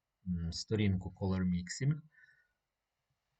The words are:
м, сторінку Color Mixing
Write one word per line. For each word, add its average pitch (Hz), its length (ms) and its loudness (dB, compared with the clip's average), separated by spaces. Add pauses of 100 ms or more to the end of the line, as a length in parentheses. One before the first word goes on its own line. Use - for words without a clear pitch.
(260)
м, 85 260 -2
сторінку 98 580 0
Color 92 340 0
Mixing 90 560 0 (1400)